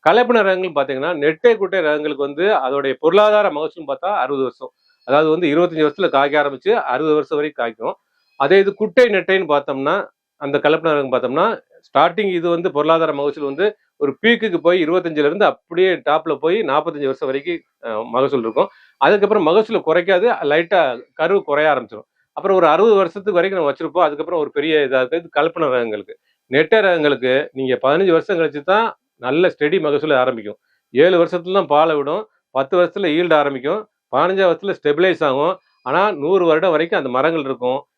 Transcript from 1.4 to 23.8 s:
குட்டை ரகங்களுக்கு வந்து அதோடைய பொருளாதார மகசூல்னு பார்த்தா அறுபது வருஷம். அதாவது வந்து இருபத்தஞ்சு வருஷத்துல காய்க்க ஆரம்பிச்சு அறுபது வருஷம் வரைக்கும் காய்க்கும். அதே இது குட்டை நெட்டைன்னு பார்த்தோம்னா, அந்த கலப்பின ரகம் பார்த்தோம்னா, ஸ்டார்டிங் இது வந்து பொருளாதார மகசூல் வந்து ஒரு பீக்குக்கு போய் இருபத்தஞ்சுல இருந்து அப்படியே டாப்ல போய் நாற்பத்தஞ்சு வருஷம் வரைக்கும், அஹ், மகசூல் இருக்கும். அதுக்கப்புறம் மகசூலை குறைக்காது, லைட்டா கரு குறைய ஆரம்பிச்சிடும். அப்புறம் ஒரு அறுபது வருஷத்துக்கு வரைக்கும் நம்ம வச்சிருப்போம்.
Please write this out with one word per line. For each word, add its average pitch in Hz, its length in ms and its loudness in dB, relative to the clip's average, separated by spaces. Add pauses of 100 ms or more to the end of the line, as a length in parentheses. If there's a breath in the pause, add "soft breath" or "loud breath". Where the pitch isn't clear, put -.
குட்டை 190 220 -4
ரகங்களுக்கு 151 360 -2
வந்து 143 280 -4
அதோடைய 139 560 -2
பொருளாதார 208 500 2
மகசூல்னு 151 380 -8
பார்த்தா 139 180 -8
அறுபது 143 360 -4
வருஷம். 127 300 -8 (340)
அதாவது 151 240 2
வந்து 165 180 0
இருபத்தஞ்சு 160 380 0
வருஷத்துல 151 240 -2
காய்க்க 143 340 2
ஆரம்பிச்சு 139 260 -4
அறுபது 151 440 0
வருஷம் 151 240 -2
வரைக்கும் 147 280 -4
காய்க்கும். 120 280 -8 (440)
அதே 156 220 4
இது 196 140 0
குட்டை 214 320 2
நெட்டைன்னு 190 420 0
பார்த்தோம்னா, 147 600 -2 (280)
அந்த 139 220 -4
கலப்பின 156 340 2
ரகம் 139 200 0
பார்த்தோம்னா, 135 480 0 (200)
ஸ்டார்டிங் 175 540 0
இது 170 160 -2
வந்து 170 220 -2
பொருளாதார 156 420 2
மகசூல் 143 300 -4
வந்து 151 320 -2 (220)
ஒரு 139 240 -2
பீக்குக்கு 226 360 0
போய் 170 280 2
இருபத்தஞ்சுல 165 400 -2
இருந்து 190 200 0
அப்படியே 175 500 0
டாப்ல 151 400 -2
போய் 165 260 -2
நாற்பத்தஞ்சு 147 440 -4
வருஷம் 135 240 -4
வரைக்கும், 147 320 -6 (200)
அஹ், 117 280 -8
மகசூல் 131 300 0
இருக்கும். 117 280 -2 (300 soft breath)
அதுக்கப்புறம் 196 500 2
மகசூலை 214 380 2
குறைக்காது, 180 420 2 (140)
லைட்டா 156 600 0 (120)
கரு 170 300 0
குறைய 151 260 2
ஆரம்பிச்சிடும். 120 380 -4 (260)
அப்புறம் 190 240 0
ஒரு 170 100 4
அறுபது 196 280 4
வருஷத்துக்கு 196 380 -2
வரைக்கும் 180 300 0
நம்ம 143 80 0
வச்சிருப்போம். 160 340 -2